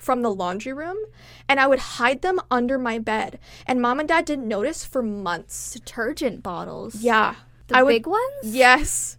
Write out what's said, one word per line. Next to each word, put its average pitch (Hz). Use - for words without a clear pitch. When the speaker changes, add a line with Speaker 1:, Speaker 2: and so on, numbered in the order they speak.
Speaker 1:
from 254
the 226
laundry 190
room, 320
and 277
I 269
would 262
hide 254
them 370
under 247
my 233
bed. 214
And 247
mom 247
and 302
dad 330
didn't 269
notice 214
for 254
months. 202
Speaker 2:
Detergent 240
bottles? 185
Speaker 1:
Yeah. 220
Speaker 2:
The -
Speaker 1:
I 254
would 269
Speaker 2:
big 233
ones? 403
Speaker 1:
Yes. 247